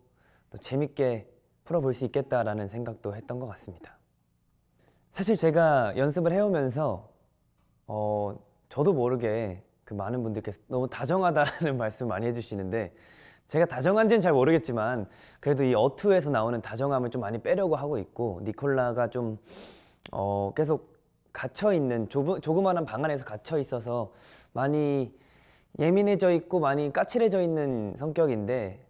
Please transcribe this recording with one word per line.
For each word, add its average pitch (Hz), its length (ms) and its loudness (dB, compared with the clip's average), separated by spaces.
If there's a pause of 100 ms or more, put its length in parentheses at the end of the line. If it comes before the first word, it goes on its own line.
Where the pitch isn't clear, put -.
(520)
또 - 80 -14
재밌게 131 680 -2 (360)
풀어볼 135 320 0
수 131 100 -4
있겠다라는 110 640 -2
생각도 110 460 -8
했던 123 240 -10
것 127 80 -10
같습니다. - 500 -18 (1120)
사실 196 240 0
제가 147 640 4
연습을 151 340 2
해오면서, 147 800 0 (760)
어, 107 500 -2 (320)
저도 156 240 2
모르게 117 680 0 (200)
그 - 100 -14
많은 107 300 -4
분들께서 107 440 -6
너무 127 220 -4
다정하다라는 151 880 0
<laughs> - 0 -
말씀 117 300 -4
많이 107 200 -2
해주시는데, 107 680 -4 (540)
제가 165 180 2
다정한지는 196 560 2
잘 170 120 4
모르겠지만 127 720 2 (320)
그래도 139 240 0
이 127 120 4
어투에서 147 560 2
나오는 117 300 0
다정함을 127 500 -2
좀 127 100 -4
많이 107 160 -4
빼려고 180 380 0
하고 143 240 -4
있고, 98 440 -4
니콜라가 123 680 0
좀, 117 280 -4 (760)
어, 101 440 -2
계속 151 400 -2 (360)
갇혀있는 131 800 0
좁은, 151 320 -2
조그마한 175 440 0
방 120 200 -4
안에서 143 180 -2
갇혀있어서 120 880 -6 (420)
많이 143 600 0 (640)
예민해져 190 540 4
있고 170 280 0
많이 143 320 0
까칠해져 208 500 2
있는 139 560 0
성격인데, 123 920 -2